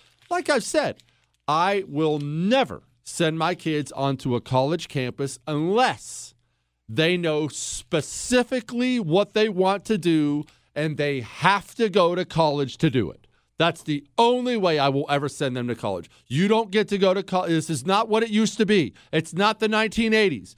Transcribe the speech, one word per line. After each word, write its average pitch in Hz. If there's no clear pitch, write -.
Like 349
I've 269
said, 254
I 190
will 151
never 160
send 160
my 170
kids 151
onto 139
a 117
college 139
campus 135
unless 170
they 160
know 156
specifically 247
what 196
they 214
want 190
to 220
do 156
and 151
they 143
have 180
to 226
go 175
to 180
college 147
to 160
do 107
it. -
That's 165
the 147
only 247
way 170
I 139
will 139
ever 143
send 135
them 123
to 120
college. 95
You 160
don't 220
get 208
to 202
go 185
to 196
college. 180
This 160
is 139
not 208
what 220
it 233
used 214
to 220
be. 180
It's 160
not 208
the 220
nineteen 220
eighties. 175